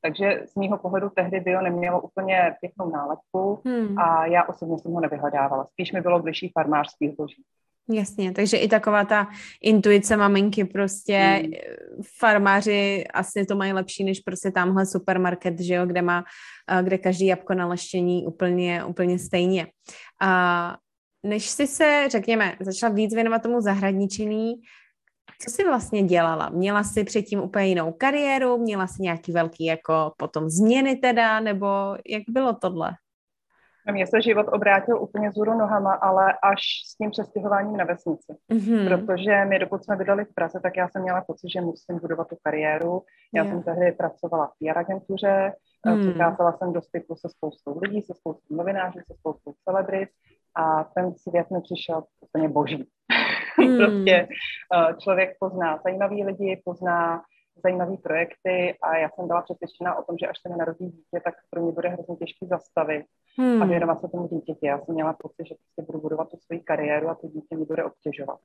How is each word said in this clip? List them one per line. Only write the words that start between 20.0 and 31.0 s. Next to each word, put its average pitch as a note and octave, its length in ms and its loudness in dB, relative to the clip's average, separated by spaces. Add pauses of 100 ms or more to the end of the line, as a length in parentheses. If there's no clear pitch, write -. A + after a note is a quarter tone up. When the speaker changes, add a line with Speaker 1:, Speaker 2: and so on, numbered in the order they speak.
Speaker 2:
A F3+ 560 2 (460)
než G#3 260 -4
jsi - 180 -2
se, D4 440 4
řekněme, G#3+ 500 0
začala F#3+ 340 -2
víc G#3+ 200 0
věnovat A3+ 280 2
tomu A#3+ 180 0
zahradničení, G3+ 960 0 (840)
co - 100 -12
jsi G4 140 -2
vlastně A3 380 0
dělala? E3 480 2
Měla G3 340 0
jsi G3+ 200 -2
předtím G#3 360 -2
úplně G3 260 0
jinou E3+ 260 0
kariéru? C4+ 680 0
Měla G#3 280 -2
jsi F#3+ 160 -8
nějaký E3+ 300 -4
velký E3 320 0
jako D#3+ 540 0
potom D#3 300 -4
změny A#3+ 480 4
teda? A#3 440 2